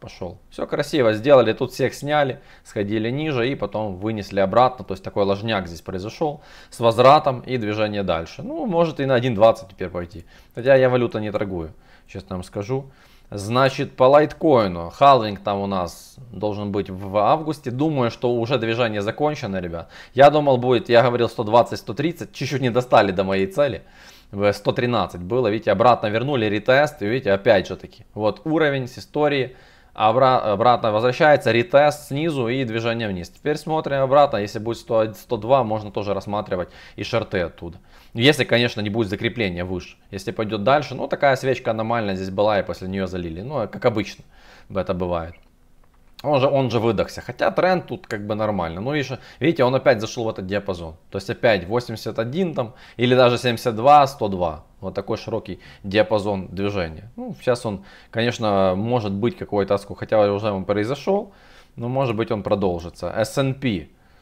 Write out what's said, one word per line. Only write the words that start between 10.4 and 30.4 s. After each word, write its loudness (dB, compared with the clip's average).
Хотя 4
я 4
валютой 0
не -4
торгую, -6
честно -12
вам -8
скажу. -8
Значит, -2
по 4
лайткоину. 4
Халвинг 4
там -2
у -4
нас -6
должен -6
быть -4
в -8
августе. 0
Думаю, -2
что -2
уже 0
движение -2
закончено, -4
ребят. -8
Я 8
думал, 4
будет, 0
я 8
говорил, 2
сто -4
двадцать, 4
сто -10
тридцать. -6
Чуть-чуть -6
не 0
достали 4
до 0
моей 0
цели. -2
В 2
сто -2
тринадцать -2
было. -2
Видите, 0
обратно 4
вернули, -2
ретест. 0
И -2
видите, -2
опять 2
же -8
таки. -20
Вот -4
уровень 0
с -16
истории. -2
Обра-, 4